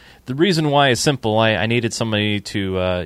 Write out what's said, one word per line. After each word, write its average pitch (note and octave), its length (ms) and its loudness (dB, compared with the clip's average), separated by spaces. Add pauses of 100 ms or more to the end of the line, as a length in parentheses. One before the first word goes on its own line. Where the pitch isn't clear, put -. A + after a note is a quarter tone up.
(260)
The B2+ 80 -8
reason D#3+ 360 0
why C#3+ 200 4
is A2+ 100 2
simple. A2+ 380 0
I, A2 160 4
I F#2+ 120 0
needed A#2 280 0
somebody G#2 460 -2
to, F#2+ 400 -4
uh, F#2 240 -2